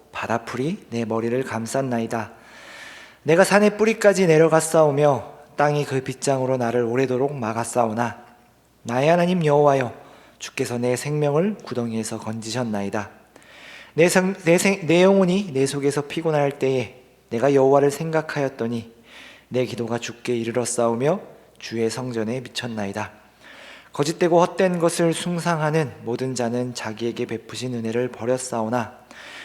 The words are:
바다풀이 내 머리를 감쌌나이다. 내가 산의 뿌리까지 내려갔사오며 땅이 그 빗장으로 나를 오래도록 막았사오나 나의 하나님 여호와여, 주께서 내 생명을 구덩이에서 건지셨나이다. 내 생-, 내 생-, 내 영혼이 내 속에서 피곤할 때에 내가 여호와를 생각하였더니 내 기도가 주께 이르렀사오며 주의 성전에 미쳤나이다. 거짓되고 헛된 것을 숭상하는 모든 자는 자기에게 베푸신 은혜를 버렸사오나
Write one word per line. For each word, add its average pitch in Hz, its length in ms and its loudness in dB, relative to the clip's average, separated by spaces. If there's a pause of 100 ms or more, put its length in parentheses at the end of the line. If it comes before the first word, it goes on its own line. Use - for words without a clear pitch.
(100)
바다풀이 120 800 -4
내 117 140 -4
머리를 113 400 -2
감쌌나이다. 113 880 -4 (920)
내가 165 220 4
산의 208 340 4
뿌리까지 208 480 4
내려갔사오며 156 1080 4 (240)
땅이 147 280 0
그 131 180 -4
빗장으로 131 540 -2
나를 120 260 0
오래도록 127 520 0
막았사오나 117 920 -2 (560)
나의 127 260 0
하나님 175 360 2
여호와여, 143 500 4 (460)
주께서 120 360 -6
내 123 200 0
생명을 151 580 0 (100)
구덩이에서 113 540 -4
건지셨나이다. 110 920 -6 (840)
내 165 140 6
생-, 185 260 2 (100)
내 170 140 6
생-, 196 280 0
내 170 180 6
영혼이 190 480 4
내 135 140 2
속에서 143 420 -2
피곤할 151 500 0
때에 131 440 -2 (300)
내가 123 220 2
여호와를 139 360 6
생각하였더니 139 1000 -4 (560)
내 123 160 0
기도가 113 340 -6
주께 - 380 -6
이르렀사오며 117 840 0 (380)
주의 113 300 -4
성전에 120 520 -6
미쳤나이다. 107 720 -8 (840)
거짓되고 165 480 2
헛된 180 380 2
것을 165 360 2
숭상하는 160 800 -2 (100)
모든 123 320 -4
자는 123 400 -4
자기에게 113 520 -6
베푸신 117 480 -8
은혜를 117 380 -4
버렸사오나 117 840 -4 (460)